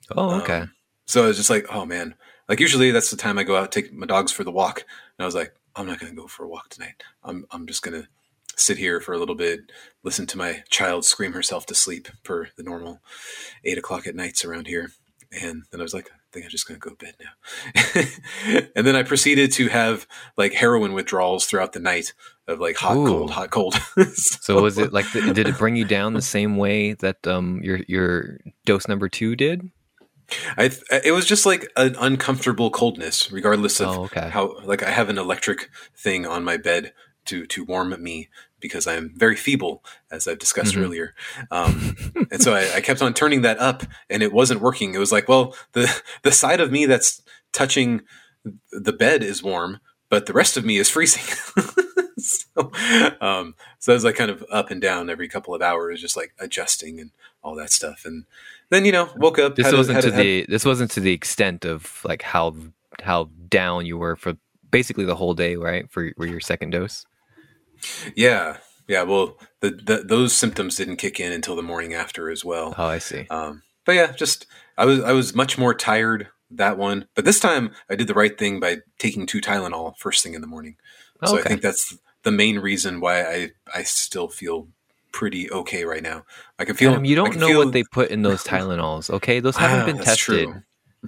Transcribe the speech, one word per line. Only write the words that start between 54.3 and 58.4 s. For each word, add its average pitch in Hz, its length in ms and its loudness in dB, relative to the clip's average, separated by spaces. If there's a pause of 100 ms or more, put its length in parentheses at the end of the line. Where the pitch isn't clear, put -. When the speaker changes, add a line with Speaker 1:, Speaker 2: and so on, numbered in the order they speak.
Speaker 2:
of 92 200 -10
up 101 220 -2
and 92 100 -6
down 90 260 0
every 85 200 -6
couple 90 260 -10
of 85 80 -4
hours, 85 380 -2
just, 85 160 -6
like, 82 240 -8
adjusting 82 580 -6
and 78 140 -20 (320)
all 76 100 -10
that 78 160 -10
stuff. - 340 -2
And 80 200 -12 (460)